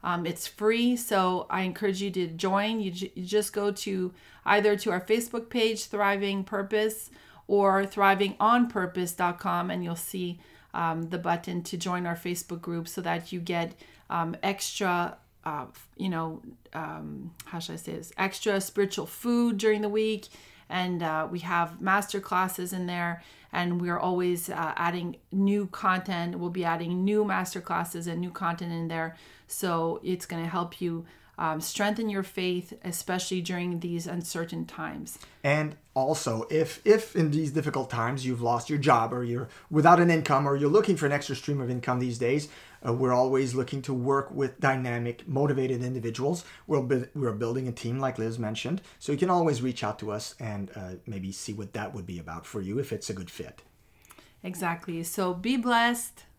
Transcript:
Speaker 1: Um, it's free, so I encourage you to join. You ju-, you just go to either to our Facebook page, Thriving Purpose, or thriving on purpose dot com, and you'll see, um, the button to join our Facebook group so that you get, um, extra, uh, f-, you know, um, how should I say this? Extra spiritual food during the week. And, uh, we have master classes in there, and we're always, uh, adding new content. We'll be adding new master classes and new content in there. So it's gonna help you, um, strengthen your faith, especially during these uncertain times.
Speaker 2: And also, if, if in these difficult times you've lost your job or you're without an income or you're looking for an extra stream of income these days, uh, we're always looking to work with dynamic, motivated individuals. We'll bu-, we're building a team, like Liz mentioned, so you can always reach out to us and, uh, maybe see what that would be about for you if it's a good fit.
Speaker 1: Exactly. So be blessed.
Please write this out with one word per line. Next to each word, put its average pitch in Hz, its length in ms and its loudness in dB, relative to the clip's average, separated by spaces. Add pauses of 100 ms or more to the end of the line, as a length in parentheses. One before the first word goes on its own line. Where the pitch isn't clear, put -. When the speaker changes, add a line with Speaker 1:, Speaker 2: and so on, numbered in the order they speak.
Speaker 1:
Um, 175 240 -2
it's 175 200 -4
free, 233 500 2
so 185 540 2
I 185 120 0
encourage 185 380 0
you 202 120 -2
to 180 160 0
join. 196 520 0
You 190 120 -2
ju-, 180 240 -6
you 180 80 -8
just 208 280 0
go 202 200 0
to 185 420 -2 (320)
either 208 300 6
to 202 160 -2
our 180 80 0
Facebook 226 500 0
page, 226 360 0
Thriving 196 580 0
Purpose, 214 680 -2 (380)
or 196 360 6
thriving 196 540 4
on 233 300 6
purpose 180 440 -2
dot 175 280 0
com, 175 300 -2
and 180 120 -4
you'll 170 140 -4
see, 175 420 -6 (340)
um, 165 380 -2
the 175 80 -4
button 170 460 -2
to 185 120 -8
join 180 300 -2
our 170 80 -2
Facebook 175 460 -6
group 170 260 -4
so - 140 -8
that 170 320 -4
you 180 80 -6
get, 170 340 -2 (340)
um, 170 320 -2
extra, 185 760 -2 (280)
uh, 151 240 -6
f-, - 280 -20
you 190 120 -4
know, 165 340 -4 (320)
um, 156 580 -10 (140)
how 170 120 -8
should 165 140 -8
I 160 40 -10
say - 200 -10
this? - 200 -12
Extra 196 440 0
spiritual 196 460 -2
food 240 520 2
during 214 240 4
the 208 60 0
week. 214 400 0 (400)
And, 180 340 -2
uh, 156 260 0
we 175 120 -6
have 170 400 -2
master 196 400 0
classes 185 540 -2
in 180 120 -2
there, 175 360 -2 (280)
and 175 300 0
we're 175 180 0
always, 180 520 0
uh, 160 260 -4
adding 175 400 -2 (160)
new 196 360 4
content. 180 680 0
We'll 175 120 -2
be 175 140 -2
adding 170 400 0
new 208 200 4
master 185 380 -2
classes 170 440 -2
and 170 140 -2
new 180 100 -4
content 170 420 -4
in 165 160 -2
there. 165 280 -4 (300)
So 165 560 0
it's 180 240 -4
gonna 170 200 -4
help 170 360 -4
you, 170 240 -4 (320)
um, 160 240 -2
strengthen 214 480 0
your 196 120 -2
faith, 180 520 -2 (100)
especially 180 560 -4
during 175 400 -4
these 170 260 -4
uncertain 170 600 -6
times. - 520 -10 (240)
Speaker 2:
And 151 340 2 (180)
also, 131 560 0
if, 156 340 0
if 214 320 6
in 160 140 4
these 147 220 0
difficult 143 360 0
times 123 380 -2
you've 120 160 -2
lost 120 260 2
your 151 100 0
job 120 360 6
or 123 100 -2
you're 120 240 -2 (220)
without 170 300 10
an 175 100 8
income 147 360 4
or 139 80 4
you're 143 140 2
looking 196 300 6
for 151 80 2
an 139 60 4
extra 143 220 -2
stream 139 280 -2
of 120 80 -2
income 123 280 -2
these 123 200 -2
days, 135 300 2 (380)
uh, 117 60 2
we're 123 220 4
always 131 400 4
looking 131 280 -2
to 135 120 -2
work 135 360 2
with 135 300 -2
dynamic, 120 680 0
motivated 131 560 2
individuals. 127 640 -2 (220)
We'll 147 160 2
bu-, 123 320 0
we're 127 180 0
building 120 340 -2
a 123 60 -4
team, 120 260 -4
like 131 200 -2
Liz 113 200 -2
mentioned, 120 440 -4 (160)
so - 140 -2
you 147 60 0
can 185 120 2
always 160 320 4
reach 127 200 -2
out 104 180 -2
to 107 120 -4
us 104 260 -6
and, 101 380 -6
uh, 92 180 -10 (120)
maybe 98 260 -6
see - 220 -10
what 101 180 -10
that 107 220 -8
would 92 120 -8
be 90 120 -8
about 85 280 -12
for 107 140 -6
you 95 180 -2
if 135 140 -4
it's - 160 -6
a 104 60 -4
good 92 160 -10
fit. - 320 -14 (800)
Speaker 1:
Exactly. 170 600 -6
So 180 320 -2
be 226 220 0
blessed. 240 680 0 (140)